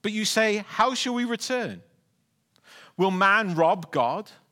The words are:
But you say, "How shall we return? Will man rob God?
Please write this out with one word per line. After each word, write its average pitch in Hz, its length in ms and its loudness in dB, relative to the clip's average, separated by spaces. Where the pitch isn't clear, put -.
But 214 120 -6
you 214 120 -2
say, 214 440 0
"How 254 260 2
shall 247 200 -4
we 240 100 -2
return? 233 580 -6
Will 190 140 2
man 196 460 2
rob 165 340 2
God? 147 400 -2